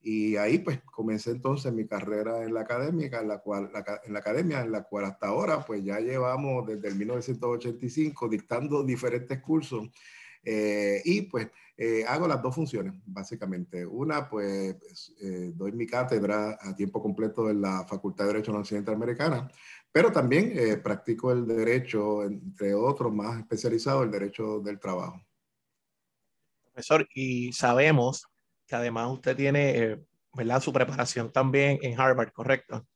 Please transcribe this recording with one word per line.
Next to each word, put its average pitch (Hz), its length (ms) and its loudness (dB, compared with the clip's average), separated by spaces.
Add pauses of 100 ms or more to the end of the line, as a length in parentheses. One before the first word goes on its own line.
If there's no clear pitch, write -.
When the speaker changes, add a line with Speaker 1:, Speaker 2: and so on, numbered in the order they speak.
Speaker 1:
Y 107 300 0
ahí, 110 220 4
pues, 139 240 -2
comencé 110 480 -4
entonces 131 420 -2
mi 110 140 -2
carrera 107 580 -2
en 113 80 -4
la 113 100 -2
académica, 131 580 -2
en 107 80 -4
la 101 100 -4
cual, 101 340 -4
la 104 120 -8
ca-, 104 200 -8
en 107 80 -10
la 104 60 -4
academia, 139 420 0
en 113 120 -2
la 104 100 -4
cual 101 240 -4
hasta 98 220 -6
ahora, 147 360 0
pues, 104 200 -6
ya 98 160 -2
llevamos 127 680 -2
desde 107 220 -6
el 98 80 -4
mil 101 120 -2
novecientos 120 400 -2
ochenta 120 380 -4
y 120 40 -4
cinco 147 380 -2
dictando 131 560 -2
diferentes 127 560 -2
cursos. 135 480 -2 (560)
Eh, 104 600 0
y, 190 160 4
pues, 113 260 -4 (280)
eh, 113 300 0
hago 151 220 0
las 127 140 0
dos 131 120 -2
funciones, 113 380 -4 (140)
básicamente. 95 800 -8
Una, 143 420 -4
pues, 98 920 -6
eh, 90 320 -6
doy 95 180 -6
mi 117 140 -4
cátedra 107 720 0
a 98 140 -8
tiempo 101 280 -4
completo 107 460 0
en 104 140 2
la 95 220 0
Facultad 98 420 -4
de 104 80 2
Derecho 107 180 -2
de - 0 -
la 104 60 0
Universidad 104 220 -4
Interamericana, 120 720 -2 (400)
pero 196 220 6
también, 151 420 4
eh, 110 220 4
practico 113 560 0
el 120 140 2
derecho, 110 800 2
entre 101 500 -2
otros 123 380 2
más 110 280 -2
especializado, 117 640 0
el 113 80 2
derecho 104 500 -4
del 101 180 -6
trabajo. 90 420 -6 (1400)
Speaker 2:
Profesor, 151 520 2
y 123 400 -2
sabemos 131 720 4 (380)
que 127 100 -6
además 120 360 -2
usted 131 240 -2
tiene, 139 400 4
eh, 113 280 0 (280)
¿verdad?, 123 300 2
su 139 100 -2
preparación 123 600 0
también 135 500 4
en 123 180 -2
Harvard, 131 320 4
¿correcto? 123 640 -2